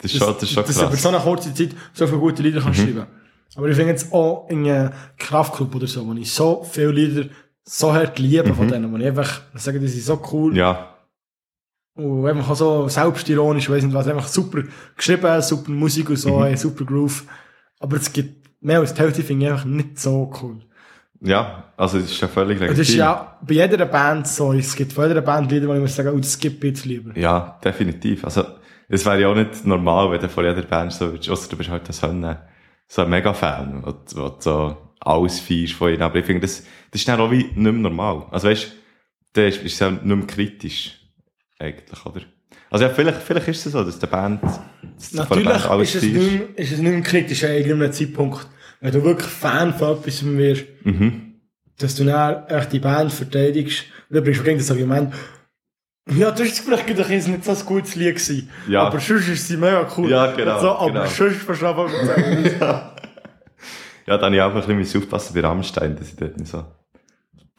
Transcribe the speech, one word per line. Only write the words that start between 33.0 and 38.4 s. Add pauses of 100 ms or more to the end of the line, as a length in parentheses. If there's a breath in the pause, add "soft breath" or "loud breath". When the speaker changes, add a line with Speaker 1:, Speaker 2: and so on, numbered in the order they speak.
Speaker 1:
ein
Mega-Fan,
wo, (260)
wo
du
so (240)
alles
feierst
von
ihnen.
Aber
ich
finde,
das, (260 loud breath)
das
ist
dann
auch
wie
nicht
mehr
normal.
Also